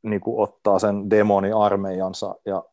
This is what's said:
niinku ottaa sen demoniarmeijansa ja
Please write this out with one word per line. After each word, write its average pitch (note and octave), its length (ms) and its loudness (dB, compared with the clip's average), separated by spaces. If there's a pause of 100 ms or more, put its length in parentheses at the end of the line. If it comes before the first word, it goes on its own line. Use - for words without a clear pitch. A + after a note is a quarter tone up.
niinku G#2+ 380 -4
ottaa G2+ 380 0
sen G2+ 300 -2
demoniarmeijansa G2 1300 0 (100)
ja G2 280 -6